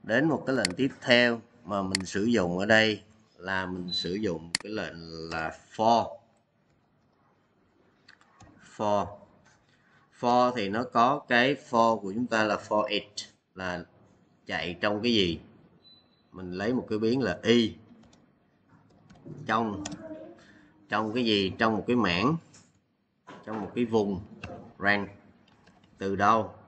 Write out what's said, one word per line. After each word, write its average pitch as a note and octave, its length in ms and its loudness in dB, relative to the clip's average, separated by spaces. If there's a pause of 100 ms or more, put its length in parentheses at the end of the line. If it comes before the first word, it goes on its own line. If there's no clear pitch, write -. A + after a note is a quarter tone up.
Đến A#2 260 2
một D3 180 -2
cái C3 100 0
lệnh G2+ 200 0
tiếp C3+ 140 0 (100)
theo A#2+ 400 4 (240)
mà G2 180 -4
mình F#2+ 220 -2
sử G2 200 -2
dụng F#2+ 340 2
ở G2 80 -2
đây A2 360 4 (340)
là F#2+ 300 -4
mình F#2 260 -8
sử G2 220 -6
dụng E2+ 360 -4 (120)
cái G#2 100 -12
lệnh E2 580 -10
là D#2+ 280 -6 (180)
for. A2+ 400 2 (2500)
For. G#2 300 0 (1120)
For B2 360 4
thì G#2 120 -2
nó A2 160 -2
có B2+ 340 4 (100)
cái B2+ 280 4 (140)
for A2+ 300 4
của G2 120 -8
chúng A#2 140 -2
ta A2 180 2
là G#2 120 0 (120)
for G#2+ 140 2
each, - 480 -6 (240)
là F2+ 300 -6 (640)
chạy E2+ 340 -6
trong G#2 220 0
cái A#2+ 120 2
gì? F2 260 2 (920)
Mình F2+ 200 -12
lấy G2+ 220 -2
một A#2 140 -4
cái G#2+ 100 -2
biến A2+ 240 0
là F#2 200 -2
y. A2+ 320 4 (1700)
Trong, A2 380 -2 (1040)
trong G#2+ 260 -2
cái B2 100 0
gì? G2+ 340 2
Trong A2+ 180 2
một G2 100 -4
cái A#2+ 100 2
mảng, G#2+ 400 2 (1080)
trong A2 160 -8
một F#2+ 140 -10
cái A#2+ 100 -2
vùng G#2 360 0 (580)
range. G2+ 340 0 (840)
Từ G2 180 -2
đâu? G#2 380 2 (140)